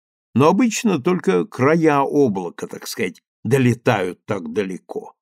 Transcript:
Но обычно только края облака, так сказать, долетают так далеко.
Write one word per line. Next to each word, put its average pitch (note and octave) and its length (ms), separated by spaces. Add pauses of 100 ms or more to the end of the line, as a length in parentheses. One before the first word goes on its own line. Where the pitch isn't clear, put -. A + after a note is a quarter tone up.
(340)
Но C#3 140
обычно G3 520
только F3+ 440
края D3 560
облака, G2 640
так - 220
сказать, - 340 (220)
долетают A2+ 800
так F#2 280
далеко. - 680